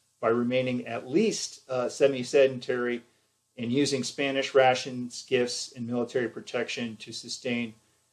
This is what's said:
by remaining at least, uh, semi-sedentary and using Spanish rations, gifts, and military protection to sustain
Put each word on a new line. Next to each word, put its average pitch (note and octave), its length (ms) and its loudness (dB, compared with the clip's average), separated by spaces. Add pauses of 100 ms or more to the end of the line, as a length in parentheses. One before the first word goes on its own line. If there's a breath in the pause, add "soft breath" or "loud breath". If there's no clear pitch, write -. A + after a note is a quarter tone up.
(220)
by A#2 80 2
remaining B2 580 0
at A#2 220 -8
least, F#3 600 0
uh, B2+ 200 -2
semi-sedentary B2+ 1120 2 (560)
and A#2+ 160 -4
using C#3 280 2
Spanish C3+ 540 -2
rations, B2+ 720 4
gifts, B2 480 0
and A#2+ 100 -8
military A#2+ 440 -2
protection A#2 680 -6
to A#2 160 -16
sustain A#2+ 640 -6 (400)